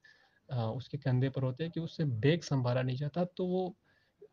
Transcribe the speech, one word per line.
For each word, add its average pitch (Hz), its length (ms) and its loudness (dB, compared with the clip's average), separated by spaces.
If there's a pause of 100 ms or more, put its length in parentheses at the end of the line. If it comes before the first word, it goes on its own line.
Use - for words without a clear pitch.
(500)
अ, 113 260 -2
उसके 123 220 -8
कंधे 127 300 2
पर 131 140 -2
होते 131 220 -2
हैं 165 80 -4
कि 165 80 -4
उससे 165 240 -4
बैग 139 380 4
सँभाला 127 400 2
नहीं 127 140 0
जाता, 147 280 -2
तो 180 220 -4
वो 185 300 -2 (560)